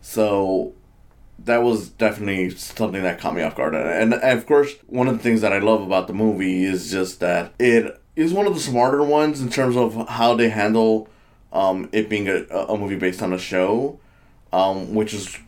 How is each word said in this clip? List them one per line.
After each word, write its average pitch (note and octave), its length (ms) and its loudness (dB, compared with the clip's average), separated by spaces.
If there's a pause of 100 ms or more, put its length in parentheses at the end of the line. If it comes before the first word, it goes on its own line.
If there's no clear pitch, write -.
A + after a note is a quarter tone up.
So, G2 720 0 (640)
that A#2+ 240 0
was A2 260 0
definitely G2 640 -2
something F#2+ 520 -6
that F2 180 -2
caught D#2 140 -4
me E2+ 80 -2
off - 140 -4
guard. D#2 180 -2
And, E2+ 400 0
and B2 240 2
of - 80 -10
course, C#3+ 280 4 (120)
one B2+ 220 0
of A#2 80 0
the - 60 -8
things A2+ 180 2
that G#2 120 2
I G2 60 2
love G#2+ 240 2
about F#2 240 0
the - 60 -10
movie F#2+ 520 0
is F#2 260 -2
just F#2 300 -4
that F2 380 0
it A#2 420 2 (140)
is E3 180 0
one G3+ 140 2
of G3 80 0
the D3+ 60 -6
smarter C3 420 2
ones D3 380 2
in B2 80 -4
terms B2+ 280 0
of A2+ 320 0
how A#2+ 260 2
they A#2 160 2
handle, A2 580 2 (440)
um, F#2+ 400 0
it G#2+ 160 -2
being G2+ 200 -4
a, F#2 220 -2
a G2 260 -4
movie G2 200 -4
based F3+ 260 -2
on F#2 100 -2
a F2+ 60 -2
show, G#2 600 -2 (540)
um, F#2+ 420 -2
which G#2+ 180 -2
is F#2 240 -10 (120)